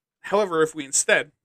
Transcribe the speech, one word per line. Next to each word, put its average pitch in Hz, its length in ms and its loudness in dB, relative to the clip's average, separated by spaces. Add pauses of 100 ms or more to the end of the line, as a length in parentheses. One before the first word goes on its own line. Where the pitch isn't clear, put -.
(200)
However, 185 420 0
if 156 120 0
we 151 100 -8
instead, 147 480 0 (120)